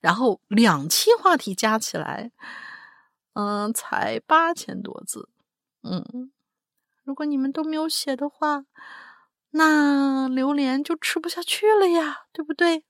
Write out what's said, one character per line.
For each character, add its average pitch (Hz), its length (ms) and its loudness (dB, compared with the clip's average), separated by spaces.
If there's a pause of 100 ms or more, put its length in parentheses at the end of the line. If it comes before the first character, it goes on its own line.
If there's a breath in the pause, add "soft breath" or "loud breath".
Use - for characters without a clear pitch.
然 170 140 4
后 226 320 2
两 180 420 4
期 - 240 4
话 370 240 4
题 196 160 -6
加 196 240 0
起 - 200 -6
来， 220 340 -8 (1000 loud breath)
嗯， 208 400 -4
才 - 520 -4
八 330 280 2
千 - 280 -10
多 - 240 -14
字。 - 240 -12 (540)
嗯， 247 480 -10 (720)
如 277 100 -8
果 302 120 -6
你 294 120 0
们 269 140 0
都 311 120 -4
没 311 120 -4
有 311 120 -2
写 277 280 -4
的 285 120 -6
话， 285 380 -4 (840 loud breath)
那 285 760 4
榴 262 260 0
莲 277 300 0
就 330 120 -2
吃 - 240 -4
不 339 100 -6
下 349 140 -6
去 - 240 -2
了 403 220 6
呀， 320 440 0
对 320 100 -8
不 302 100 -6
对？ 330 360 2